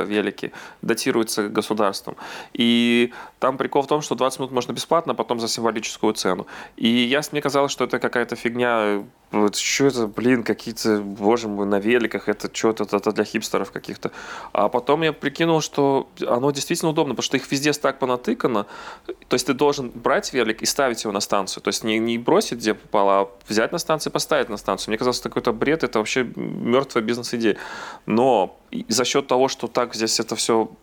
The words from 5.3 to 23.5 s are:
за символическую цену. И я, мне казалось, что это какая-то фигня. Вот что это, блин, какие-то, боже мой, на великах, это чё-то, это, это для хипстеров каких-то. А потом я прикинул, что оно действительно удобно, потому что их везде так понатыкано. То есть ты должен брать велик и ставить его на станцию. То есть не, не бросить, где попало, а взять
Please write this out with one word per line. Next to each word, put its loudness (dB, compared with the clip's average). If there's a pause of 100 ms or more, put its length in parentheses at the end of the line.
за -4
символическую -2
цену. -2 (320)
И 2
я, 2 (100)
мне -4
казалось, 2
что 0
это 0
какая-то -2
фигня. 0 (300)
Вот 4
что 2
это, 2
блин, 2
какие-то, 0
боже 0
мой, -2
на 2
великах, 0
это -4
чё-то, 0
это, 0
это 0
для 0
хипстеров -4
каких-то. -10 (420)
А 2
потом 2
я 2
прикинул, 0
что 2 (220)
оно 2
действительно -2
удобно, 0
потому -4
что 0
их -6
везде 2
так 0
понатыкано. 0 (640)
То 2
есть 0
ты 2
должен 2
брать 0
велик 2
и -4
ставить 0
его -2
на 0
станцию. -2
То -2
есть -2
не, 0
не 0
бросить, 0
где 2
попало, 2 (100)
а 0 (200)
взять 2